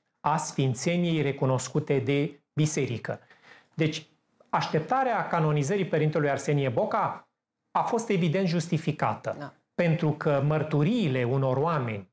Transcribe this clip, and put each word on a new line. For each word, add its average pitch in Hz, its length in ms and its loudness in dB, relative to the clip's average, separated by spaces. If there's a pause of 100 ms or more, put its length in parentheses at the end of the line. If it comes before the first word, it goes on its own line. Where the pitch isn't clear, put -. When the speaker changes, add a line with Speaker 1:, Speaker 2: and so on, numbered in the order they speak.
(200)
Speaker 1:
a 147 160 0
sfințeniei 160 880 0
recunoscute 139 760 0
de 143 420 -2 (120)
biserică. 127 680 -2 (540)
Deci, 156 320 -2 (420)
așteptarea 196 800 0
canonizării 156 600 0
părintelui 151 440 0
Arsenie 139 380 0
Boca 190 600 -2 (420)
a 175 120 0
fost 220 260 -2
evident 180 400 2
justificată, 143 920 -2
Speaker 2:
Da. 143 140 -14 (220)
Speaker 1:
pentru 160 360 2
că 151 360 0
mărturiile 151 800 2
unor 131 320 0
oameni, 131 560 -2